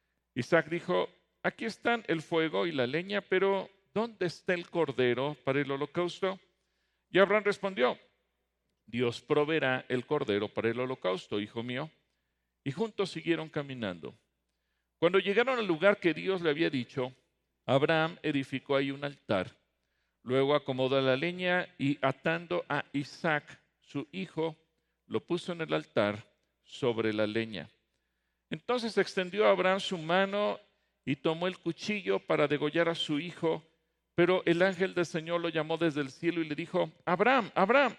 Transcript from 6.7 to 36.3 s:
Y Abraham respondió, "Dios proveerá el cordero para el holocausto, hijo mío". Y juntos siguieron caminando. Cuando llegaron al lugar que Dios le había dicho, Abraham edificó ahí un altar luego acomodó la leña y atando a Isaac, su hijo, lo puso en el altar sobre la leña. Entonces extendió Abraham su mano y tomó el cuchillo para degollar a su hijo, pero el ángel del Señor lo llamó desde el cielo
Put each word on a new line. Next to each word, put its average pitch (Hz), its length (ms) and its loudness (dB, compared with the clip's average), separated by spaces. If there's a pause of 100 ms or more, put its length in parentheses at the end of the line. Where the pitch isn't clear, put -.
Y 165 80 4
Abraham 196 260 6
respondió, 202 540 0 (880)
"Dios 120 360 -2
proveerá 147 680 0
el 123 160 -2
cordero 107 440 0
para 110 200 -2
el 117 100 -2
holocausto, 131 600 -4
hijo 113 220 -8
mío". 127 280 -8 (760)
Y 139 80 -6
juntos 202 380 -4
siguieron 160 380 -4
caminando. 117 640 -8 (840)
Cuando 175 200 4
llegaron 226 400 2
al 220 80 -2
lugar 185 320 2
que 170 140 2
Dios 175 300 -4
le 165 80 2
había 160 180 0
dicho, 127 460 -4 (520)
Abraham 156 560 2
edificó 139 540 -2
ahí 139 140 0
un 143 140 -10
altar 110 460 -2 (760)
luego 135 300 2
acomodó 131 460 2
la 131 160 4
leña 180 520 0 (100)
y 139 220 0
atando 170 680 -2
a 147 240 -2
Isaac, - 680 -4 (200)
su - 300 -8
hijo, 165 460 -6 (500)
lo 110 140 -2
puso 175 320 -4
en 170 80 -6
el 151 120 -4
altar 110 520 0 (380)
sobre 113 500 -2
la 107 140 0
leña. 107 420 -4 (800)
Entonces 226 480 -4
extendió 196 500 0
Abraham 190 340 4
su 190 180 -4
mano 196 600 0 (460)
y 135 120 -4
tomó 165 300 -2
el 185 120 -4
cuchillo 190 600 -4
para 151 300 0
degollar 151 400 0
a 165 60 0
su 147 260 -2
hijo, 165 420 -4 (520)
pero 175 320 4
el 170 160 4
ángel 185 320 0
del 175 100 0
Señor 170 380 -4
lo 170 80 -2
llamó 160 260 -2
desde 156 240 2
el 135 100 -4
cielo 165 300 -2